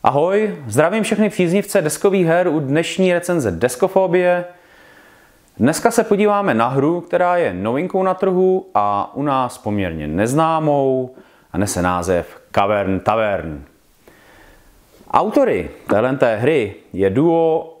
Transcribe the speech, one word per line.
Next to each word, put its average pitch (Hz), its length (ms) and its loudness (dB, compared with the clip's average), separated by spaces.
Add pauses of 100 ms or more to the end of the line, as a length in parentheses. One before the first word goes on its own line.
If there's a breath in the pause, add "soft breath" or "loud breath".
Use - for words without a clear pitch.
Ahoj, 180 500 2 (120)
zdravím 165 360 0
všechny 214 260 0
příznivce 180 520 0
deskových 185 440 0
her 175 220 2
u 156 120 0
dnešní 165 540 0
recenze 170 380 0
Deskofobie. 180 920 0 (1120 soft breath)
Dneska 160 340 2
se 226 120 2
podíváme 202 500 0
na 117 140 2
hru, 143 340 0
která 175 360 0
je 131 160 0
novinkou 139 500 -2
na 185 100 0
trhu 185 600 2
a 101 420 -2
u 139 80 -6
nás 131 340 -2
poměrně 90 500 -4
neznámou 135 1080 0 (380 loud breath)
a 82 40 -4
nese 95 240 -2
název 90 600 -2 (100)
Cavern 101 480 0
Tavern. 92 640 -2 (1500 soft breath)
Autory 185 580 0 (180)
téhlenté 120 500 2
hry 120 380 0 (180)
je 95 160 2
duo 165 720 0